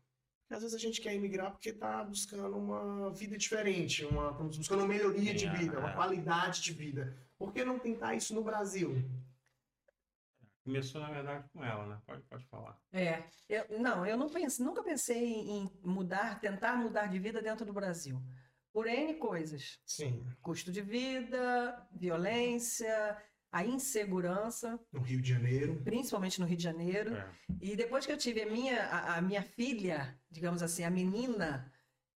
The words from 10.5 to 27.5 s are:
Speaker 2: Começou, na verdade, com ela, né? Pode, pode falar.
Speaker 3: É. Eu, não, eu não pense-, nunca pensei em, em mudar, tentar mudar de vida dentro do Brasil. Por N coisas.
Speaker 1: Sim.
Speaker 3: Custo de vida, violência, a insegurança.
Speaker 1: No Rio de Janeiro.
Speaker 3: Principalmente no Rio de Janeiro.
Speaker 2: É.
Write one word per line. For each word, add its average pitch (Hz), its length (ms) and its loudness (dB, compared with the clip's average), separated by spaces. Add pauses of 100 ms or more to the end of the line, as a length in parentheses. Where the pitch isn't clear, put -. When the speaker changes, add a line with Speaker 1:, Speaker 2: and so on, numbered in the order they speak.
Speaker 2:
Começou, 135 380 -2
na 151 80 -6
verdade, 143 420 -6
com 156 120 -12
ela, 107 240 -4
né? 104 180 -8
Pode, 135 180 -12
pode 127 220 -14
falar. 110 340 -14 (120)
Speaker 3:
É. 175 320 0 (240)
Eu, 214 320 -2
não, 214 260 2
eu 214 120 2
não 294 120 0
pense-, 302 320 0
nunca 370 220 0
pensei 247 400 0
em, 214 420 0
em 185 60 -4 (120)
mudar, 190 560 0
tentar 214 360 2
mudar 214 320 2
de 190 100 0
vida 220 240 -2
dentro 214 240 -2
do 202 80 -6
Brasil. 170 480 -2 (500)
Por 220 140 0
N 294 300 2
coisas. 165 680 -4
Speaker 1:
Sim. 127 380 -2 (180)
Speaker 3:
Custo 170 300 -4
de 202 100 -2
vida, 247 1080 0
violência, 214 1300 2 (340)
a 180 140 2
insegurança. 214 1120 0 (120)
Speaker 1:
No 127 100 -2
Rio 127 200 2
de 127 80 2
Janeiro. 131 540 4
Speaker 3:
Principalmente 214 560 0
no 180 60 2
Rio 175 120 4
de 170 60 0
Janeiro. 180 520 0
Speaker 2:
É. 202 160 -6 (300)